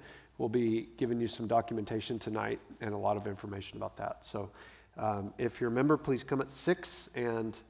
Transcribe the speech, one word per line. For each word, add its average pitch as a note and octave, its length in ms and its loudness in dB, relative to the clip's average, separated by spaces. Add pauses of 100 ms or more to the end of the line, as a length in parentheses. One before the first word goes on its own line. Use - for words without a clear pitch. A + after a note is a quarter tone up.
(380)
we'll A#2+ 120 0
be A2+ 480 2
giving A#2 220 2
you A#2 80 2
some A2 200 -4
documentation A2+ 720 0
tonight G#2+ 400 -2 (200)
and G#2+ 140 -4
a G#2 40 -2
lot G#2 200 2
of G2+ 80 -4
information G2+ 520 -6
about G2+ 200 -6
that. - 260 -6
So, G2+ 280 -6 (460)
um, G#2 400 0
if A#2+ 240 -2
you're A#2+ 80 2
a A2+ 40 0
member, C#3+ 220 6
please C3+ 280 0
come C3+ 180 0
at C3 100 -4
six, - 640 0
and A2+ 420 0 (120)